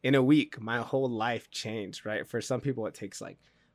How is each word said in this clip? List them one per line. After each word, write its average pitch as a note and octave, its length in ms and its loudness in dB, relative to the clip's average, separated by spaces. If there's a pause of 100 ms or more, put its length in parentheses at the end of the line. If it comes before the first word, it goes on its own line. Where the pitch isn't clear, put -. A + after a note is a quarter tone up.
"In C3 120 4
a C3+ 80 6
week, C3+ 380 4
my A#2 180 -2
whole C3+ 300 0
life A#2 420 -2
changed," G#2+ 540 -8
right? G#2+ 220 -4
For A#2 160 -4
some B2+ 180 -2
people, A#2 260 -4
it - 80 -6
takes, - 260 -12
like, - 180 -14 (360)